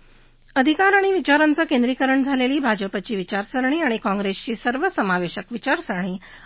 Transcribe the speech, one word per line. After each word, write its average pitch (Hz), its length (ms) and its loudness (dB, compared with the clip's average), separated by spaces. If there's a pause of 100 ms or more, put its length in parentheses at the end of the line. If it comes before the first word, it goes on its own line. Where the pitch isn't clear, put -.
(560)
अधिकार 311 360 4
आणि 392 200 4
विचारांचं 302 520 2
केंद्रीकरण 262 580 2
झालेली 262 360 0
भाजपची 214 580 -2
विचारसरणी 254 640 -2
आणि 247 180 0
काँग्रेसची 202 560 -4
सर्वसमावेशक 208 1000 -2
विचारसरणी 208 640 -4 (300)